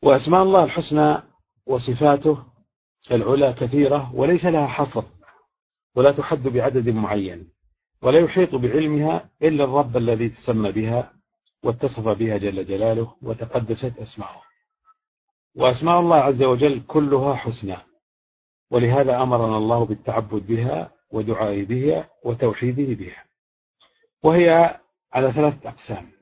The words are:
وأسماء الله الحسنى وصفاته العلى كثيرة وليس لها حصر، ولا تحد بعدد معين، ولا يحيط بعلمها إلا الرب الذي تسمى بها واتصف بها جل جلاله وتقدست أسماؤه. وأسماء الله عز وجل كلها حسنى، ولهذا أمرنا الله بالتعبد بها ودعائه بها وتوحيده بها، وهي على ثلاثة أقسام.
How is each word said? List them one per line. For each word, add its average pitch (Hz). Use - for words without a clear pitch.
وأسماء 147
الله 190
الحسنى 151
وصفاته 143
العلى 123
كثيرة 131
وليس 160
لها 160
حصر، 127
ولا 131
تحد 143
بعدد 123
معين، 101
ولا 135
يحيط 175
بعلمها 147
إلا 151
الرب 127
الذي 117
تسمى 107
بها 113
واتصف 120
بها 107
جل 95
جلاله 113
وتقدست 117
أسماؤه. 104
وأسماء 131
الله 170
عز 135
وجل 131
كلها 139
حسنى، 107
ولهذا 123
أمرنا 117
الله 117
بالتعبد 107
بها 117
ودعائه 107
بها 131
وتوحيده 123
بها، 92
وهي 165
على 131
ثلاثة 147
أقسام. 104